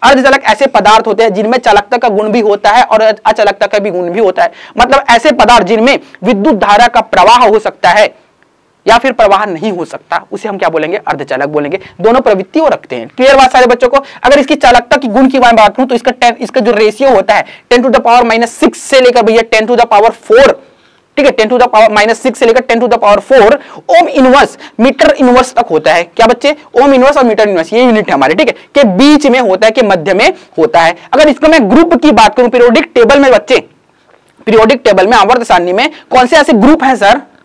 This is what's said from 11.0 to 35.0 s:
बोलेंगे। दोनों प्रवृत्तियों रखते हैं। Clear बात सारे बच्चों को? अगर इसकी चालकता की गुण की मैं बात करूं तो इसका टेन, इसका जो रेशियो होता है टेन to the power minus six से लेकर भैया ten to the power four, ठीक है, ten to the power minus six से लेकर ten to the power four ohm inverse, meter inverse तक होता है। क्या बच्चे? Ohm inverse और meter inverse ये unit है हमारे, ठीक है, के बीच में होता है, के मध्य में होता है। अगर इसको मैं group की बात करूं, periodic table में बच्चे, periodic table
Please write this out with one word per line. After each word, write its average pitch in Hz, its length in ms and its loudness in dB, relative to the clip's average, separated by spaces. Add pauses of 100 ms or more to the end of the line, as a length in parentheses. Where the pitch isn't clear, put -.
बोलेंगे। 151 300 -6 (220)
दोनों 240 200 0
प्रवृत्तियों 226 480 -2
रखते 147 260 -8
हैं। 117 140 -12
Clear 269 260 0
बात 262 180 2
सारे 254 140 2
बच्चों 247 220 0
को? 269 140 -2 (200)
अगर 285 160 2
इसकी 285 180 -2
चालकता 247 400 0
की 269 120 -6
गुण 262 180 2
की 262 120 -2
मैं 233 160 2
बात 208 200 2
करूं 254 120 -4
तो 240 80 -4
इसका 240 180 -4
टेन, 240 220 -2
इसका 247 260 -6
जो 220 120 -2
रेशियो 214 380 0
होता 208 240 0
है 160 100 -4 (240)
टेन 240 140 0
to 262 80 -2
the 269 100 0
power 233 240 2
minus 226 340 -4
six - 180 0
से - 240 -2
लेकर 240 220 2
भैया 226 260 0
ten 220 200 -2
to 247 80 -2
the 240 100 2
power 220 240 0 (120)
four, 233 280 4 (640)
ठीक - 80 0
है, 262 80 0
ten 214 160 -2
to 247 100 -2
the 247 100 0
power 220 220 2
minus 214 300 -2
six 262 140 -4
से 262 100 -4
लेकर 233 200 2
ten 233 160 -2
to 247 80 -2
the 240 100 -2
power 202 240 0
four 233 260 2 (420)
ohm 339 180 2 (100)
inverse, 254 360 2 (260)
meter 269 360 0
inverse 254 380 0
तक 233 140 -2
होता 156 240 0
है। 170 120 -2
क्या 226 220 -2
बच्चे? 277 280 -2 (200)
Ohm 277 180 2
inverse 269 240 2
और 269 80 2
meter 214 220 0
inverse 175 260 -4
ये 240 100 0
unit 220 240 0
है 185 60 -4
हमारे, 139 220 0
ठीक 285 120 -2
है, 202 80 -4 (200)
के 285 80 4 (100)
बीच 285 340 2
में 247 120 0
होता 202 260 0
है, 220 60 2
के 247 120 -2
मध्य 190 300 -2
में 226 140 0 (300)
होता 160 240 0
है। 165 140 0 (180)
अगर 302 160 2
इसको 294 180 0
मैं 294 240 2
group 339 240 2
की 302 180 2
बात 214 240 2
करूं, 240 120 2
periodic 240 460 0
table 254 240 2
में 269 120 2
बच्चे, 214 280 0 (880)
periodic 220 380 2
table 190 220 2